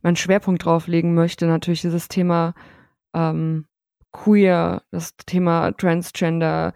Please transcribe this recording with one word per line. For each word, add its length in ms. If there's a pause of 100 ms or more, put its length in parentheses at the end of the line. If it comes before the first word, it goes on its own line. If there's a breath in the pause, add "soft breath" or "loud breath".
meinen 140
Schwerpunkt 480
drauf 220
legen 280
möchte. 320
Natürlich 360
dieses 260
Thema, 460 (600 loud breath)
ähm, 520 (460)
queer, 760
das 240 (120)
Thema 460
Transgender, 1040